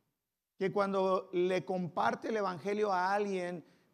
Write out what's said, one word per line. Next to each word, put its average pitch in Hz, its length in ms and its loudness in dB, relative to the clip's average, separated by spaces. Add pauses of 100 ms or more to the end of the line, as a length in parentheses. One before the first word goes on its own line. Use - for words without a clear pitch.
(580)
que 190 140 0
cuando 190 640 2
le 185 320 2
comparte 202 640 -2
el 220 80 0
evangelio 196 560 0
a 185 200 2
alguien 185 520 -2 (280)